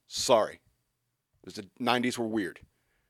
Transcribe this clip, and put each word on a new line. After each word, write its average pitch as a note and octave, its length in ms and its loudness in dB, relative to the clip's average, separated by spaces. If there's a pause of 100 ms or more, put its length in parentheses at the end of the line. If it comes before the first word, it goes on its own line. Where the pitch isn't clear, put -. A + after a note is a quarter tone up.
sorry. G2 480 2
It - 880 -20
was F2+ 80 -16
the G2+ 140 -14 (120)
nineties A#2+ 400 0
were A#2 80 -4
weird. G#2 320 -4 (500)